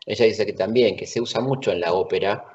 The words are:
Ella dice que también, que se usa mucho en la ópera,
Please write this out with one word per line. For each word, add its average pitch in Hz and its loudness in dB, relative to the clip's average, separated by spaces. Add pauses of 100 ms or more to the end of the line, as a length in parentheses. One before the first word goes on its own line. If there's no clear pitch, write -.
Ella 110 2
dice 107 0
que 104 -4
también, 107 2
que - -10
se - -4
usa 117 -2
mucho 135 0
en 87 -2
la 85 0
ópera, 95 0 (100)